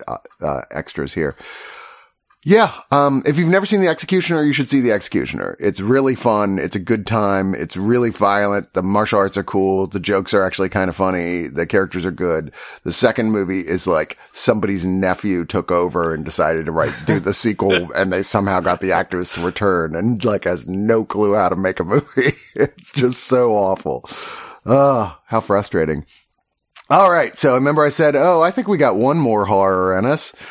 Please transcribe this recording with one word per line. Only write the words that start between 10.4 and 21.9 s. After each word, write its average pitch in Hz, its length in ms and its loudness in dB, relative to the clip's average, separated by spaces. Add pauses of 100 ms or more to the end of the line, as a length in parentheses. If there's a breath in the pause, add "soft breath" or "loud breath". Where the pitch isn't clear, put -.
actually 92 240 -2
kinda 92 240 -2
funny. 87 560 -2
The 76 180 -2
characters 92 400 0
are 92 60 -2
good. 80 400 -2 (320 loud breath)
The 87 80 -4
second 113 400 2
movie 95 300 -2
is 87 260 -4
like 80 280 0 (140 loud breath)
somebody's 101 560 0
nephew 92 580 0
took 87 280 -4
over 87 420 0
and 76 100 -8
decided 80 420 -2
to 80 60 -6
write, 78 220 -2 (100)
do 104 140 0
the 95 160 -2
sequel, 95 580 0
<laughs> 58 40 -6
and 95 160 0
they 92 100 0
somehow 98 380 0
got 87 200 0
the 92 120 0
actors 90 400 -2
to 85 120 -6
return 87 520 -2
and, 104 280 -2
like, 104 200 -2
has 87 240 -4
no 104 360 0
clue 101 300 0
how 98 140 2
to 90 80 -2
make 95 240 -2
a 87 40 -2
movie. 127 460 0 (120)